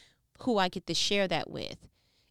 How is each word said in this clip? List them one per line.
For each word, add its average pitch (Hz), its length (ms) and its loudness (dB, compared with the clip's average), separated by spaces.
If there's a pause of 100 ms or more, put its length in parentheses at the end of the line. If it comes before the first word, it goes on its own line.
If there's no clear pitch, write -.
(400)
who 233 180 0
I 185 120 4
get - 180 -8
to 170 60 -2
share 202 340 2
that 165 220 -2
with. - 380 -10 (440)